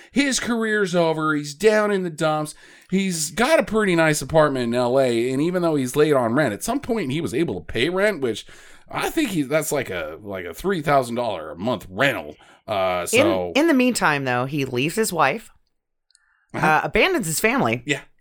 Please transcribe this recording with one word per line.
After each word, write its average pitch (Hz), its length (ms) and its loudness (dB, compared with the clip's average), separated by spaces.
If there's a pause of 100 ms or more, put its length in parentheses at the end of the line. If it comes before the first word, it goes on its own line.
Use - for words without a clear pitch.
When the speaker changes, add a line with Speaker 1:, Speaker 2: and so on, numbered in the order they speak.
(120)
Speaker 1:
His 269 280 0
career's 214 560 -2
over. 156 400 2
He's 147 180 -6
down 214 380 2
in 196 100 0
the 180 80 -4
dumps. 156 460 -2 (340)
He's 180 400 -2
got 269 300 2
a 247 40 2
pretty 202 320 0
nice 156 280 2
apartment 139 400 2
in 117 100 -2
L 123 260 2
A, 123 320 2
and 131 80 0
even 175 220 0
though 165 140 2
he's 127 200 -2
late 151 180 4
on 120 200 2
rent, 131 200 2
at 101 100 -8
some 240 160 -2
point 208 320 -4
he 156 100 -2
was 127 120 -4
able 156 260 -2
to - 120 -12
pay 123 180 0
rent, 185 320 0
which 113 260 -4 (420)
I - 220 -4
think 302 180 0
he, 170 140 -2
that's 147 280 -2
like 135 200 -2
a, 80 320 -6
like 95 220 -8
a 85 80 -10
three 180 280 -2
thousand 139 340 0
dollar 98 360 -4
a 76 40 -12
month 101 340 -4
rental. 95 460 -2 (320)
Uh, 92 380 0
so 92 500 2
Speaker 2:
In, 277 80 4
in 339 40 4
the 330 80 4
meantime, 185 500 2
though, 123 200 0
he 139 200 -4
leaves 127 300 -2
his 220 180 -2
wife, 156 380 0 (1040)
Speaker 1:
Uh-huh. 147 100 0
Speaker 2:
uh, 156 200 4
abandons 254 420 0
his 160 120 -4
family. 226 460 0
Speaker 1:
Yeah. 139 160 -4 (200)